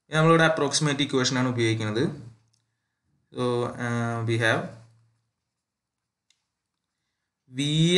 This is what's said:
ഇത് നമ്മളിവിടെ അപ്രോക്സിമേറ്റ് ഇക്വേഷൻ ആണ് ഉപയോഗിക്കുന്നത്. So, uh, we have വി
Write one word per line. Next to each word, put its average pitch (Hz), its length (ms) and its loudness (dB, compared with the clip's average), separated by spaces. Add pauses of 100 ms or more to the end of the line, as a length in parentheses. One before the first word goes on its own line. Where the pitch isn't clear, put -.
ഇത് 151 100 -4
നമ്മളിവിടെ 160 320 6
അപ്രോക്സിമേറ്റ് 147 560 0
ഇക്വേഷൻ 127 340 0
ആണ് 127 140 0
ഉപയോഗിക്കുന്നത്. 113 480 -2 (1300)
So, 127 100 -4 (420)
uh, 117 300 -4 (120)
we 113 160 0
have 123 160 2 (3000)
വി 143 140 -2 (260)